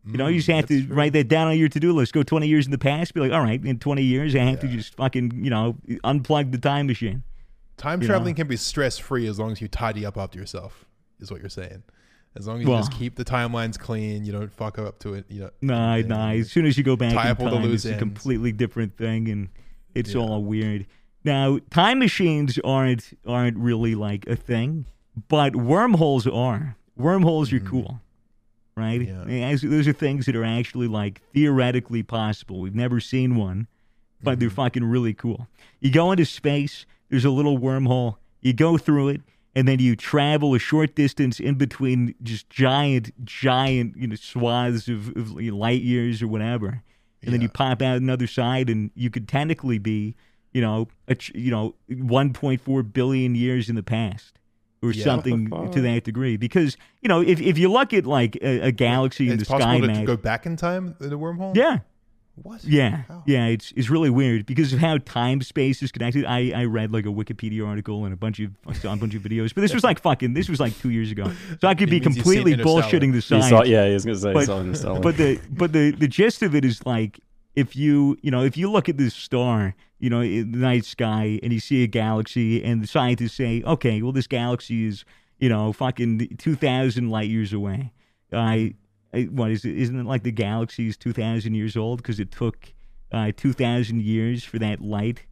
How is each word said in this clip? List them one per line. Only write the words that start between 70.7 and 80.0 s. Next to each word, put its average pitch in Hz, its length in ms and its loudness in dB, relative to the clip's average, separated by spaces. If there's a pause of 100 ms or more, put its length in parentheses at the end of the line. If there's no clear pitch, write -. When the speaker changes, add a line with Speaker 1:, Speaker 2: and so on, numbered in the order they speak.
Speaker 1:
two 127 120 -4
years 113 200 -2
ago. 98 220 -4 (300)
So 185 60 4
I 190 60 6
could 175 140 2
Speaker 2:
It 147 40 4
Speaker 1:
be 170 80 4
Speaker 2:
means - 40 -4
you've 147 100 4
seen 120 80 -2 (120)
Speaker 1:
completely 196 180 4
Speaker 2:
Interstellar. 156 300 4
Speaker 1:
bullshitting 135 300 4
the 123 40 2
Speaker 3:
He 117 60 2
saw, 135 180 4
Speaker 1:
science. 123 280 8
Speaker 3:
yeah, 107 200 6
he 101 60 4
was 98 100 0
gonna 110 140 -2
say 98 100 -2
he 98 60 0
Speaker 1:
But, 147 100 4
Speaker 3:
saw 98 160 -2
Interstellar. 92 400 -4
Speaker 1:
but 165 160 2
the, 139 240 2 (100)
but 160 220 0
the, 151 200 4
the 151 160 0
gist - 340 2
of 185 120 2
it 143 120 2
is, 117 180 -2
like, 113 360 -2 (340)
if 139 200 0
you, 143 460 4
you 147 100 -2
know, 127 140 2
if 135 140 0
you 190 120 0
look 196 200 2
at 147 80 -2
this 127 160 2
star, 117 600 0 (240)
you 123 120 -2